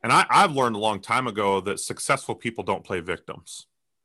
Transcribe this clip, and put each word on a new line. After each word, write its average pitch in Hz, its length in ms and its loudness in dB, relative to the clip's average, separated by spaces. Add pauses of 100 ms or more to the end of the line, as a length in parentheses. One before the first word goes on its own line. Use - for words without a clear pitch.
and 117 80 2
I, 175 180 6
I've 170 220 6
learned 127 240 2
a 104 40 -4
long 104 200 0
time 123 260 -2
ago 101 360 0
that 95 180 -4
successful - 560 -4
people 113 280 -8
don't 98 200 -4
play 92 160 -6
victims, - 640 -12 (400)